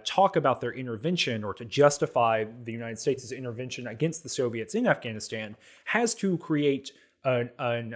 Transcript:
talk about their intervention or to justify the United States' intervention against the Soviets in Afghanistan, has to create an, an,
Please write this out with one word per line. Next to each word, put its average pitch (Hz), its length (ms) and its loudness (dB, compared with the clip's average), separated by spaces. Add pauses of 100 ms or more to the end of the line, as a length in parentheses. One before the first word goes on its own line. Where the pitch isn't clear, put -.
talk 190 320 4
about 139 240 4
their 120 120 -4
intervention 123 720 -2
or 98 100 -4
to 123 100 -12
justify 120 800 4 (200)
the 117 80 -8
United 117 260 -8
States' 123 320 -2
intervention 123 560 -8
against 147 380 -4
the - 40 -12
Soviets 117 460 -2
in 240 120 2
Afghanistan, 110 680 -2 (280)
has 233 320 2
to 190 220 2
create 147 520 2 (340)
an, 123 340 2
an, 117 380 -2